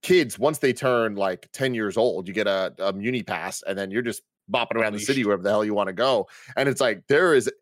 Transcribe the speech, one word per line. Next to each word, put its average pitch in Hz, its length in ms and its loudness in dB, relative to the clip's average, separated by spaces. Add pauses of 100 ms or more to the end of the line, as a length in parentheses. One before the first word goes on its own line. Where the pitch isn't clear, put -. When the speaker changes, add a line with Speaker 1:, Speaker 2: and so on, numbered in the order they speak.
Speaker 1:
kids, 165 340 2
once 143 220 0
they 131 120 2
turn, 120 440 0
like, 95 360 -2
ten 131 220 -2
years 107 240 -2
old, 95 300 0
you 98 60 -10
get 104 140 0
a, 95 300 0
a 95 160 -2
muni 107 300 -4
pass, 87 400 -6
and 95 140 -6
then 98 140 -6
you're 120 120 -2
just 113 180 -6 (300)
bopping 117 240 -2
around 110 180 0
the 104 60 -8
city 135 220 -2
Speaker 2:
Unleashed. 107 40 0
Speaker 1:
wherever 101 160 0
the 98 80 0
hell 107 160 2
you 107 80 -2
wanna 98 180 -2
go. 117 360 0 (280)
And 139 140 2
it's 127 100 -4
like, 110 280 0
there 165 260 4
is 120 160 4 (120)